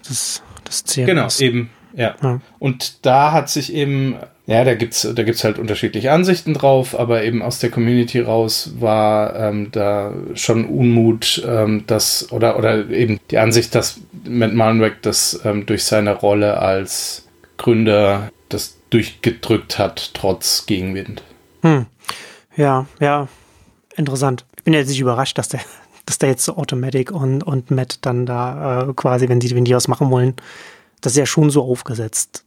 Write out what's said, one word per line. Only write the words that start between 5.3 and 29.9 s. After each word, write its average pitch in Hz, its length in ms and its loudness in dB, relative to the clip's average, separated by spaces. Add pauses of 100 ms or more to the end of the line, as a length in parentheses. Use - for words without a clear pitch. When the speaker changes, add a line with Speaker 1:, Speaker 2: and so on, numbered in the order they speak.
Speaker 2:
halt 107 160 0
unterschiedliche 110 540 -2
Ansichten 175 400 2
drauf, 135 460 2
aber 117 260 2
eben 117 160 0
aus 117 200 -6
der 117 100 0
Community 120 500 2
raus 113 580 0
war, 107 580 2
ähm, 104 360 -2
da 101 400 -2 (220)
schon 113 320 0
Unmut, 117 800 2
ähm, 107 400 0
dass, - 440 -2
oder, 113 280 0
oder 110 320 0
eben 110 280 0 (120)
die - 80 2
Ansicht, 113 360 2
dass - 260 -2 (280)
Matt 117 240 0
Mullenweg 110 500 2
das, - 420 -2
ähm, 104 220 -2
durch 104 180 -2
seine 104 300 2
Rolle 104 440 2
als - 680 -4 (300)
Gründer 104 760 2 (200)
das - 260 -8 (140)
durchgedrückt - 880 -2
hat, - 360 -4
trotz - 520 -4
Gegenwind. 95 560 -6 (400)
Speaker 1:
Hm. 147 240 2 (680)
Ja, 139 320 2 (140)
ja, 143 280 0 (680)
interessant. 135 480 -2 (140)
Ich - 60 -20
bin 160 100 4
ja 151 60 4
jetzt 135 100 -2
nicht 135 100 -2
überrascht, 127 380 0
dass - 100 -6
der, 123 120 -6 (220)
<laughs> - 240 -20
dass - 120 -6
der 143 100 2
jetzt 131 160 0
so 160 120 -4
Automatic 131 560 -4
und, 135 300 -2
und 131 280 -4
Matt 131 320 -2
dann 123 240 -2
da, 127 640 -4
äh, - 20 -8
quasi, 127 380 2
wenn 123 100 4
sie, 120 160 -2
wenn 123 80 4
die 123 100 4
was 123 140 2
machen 135 220 2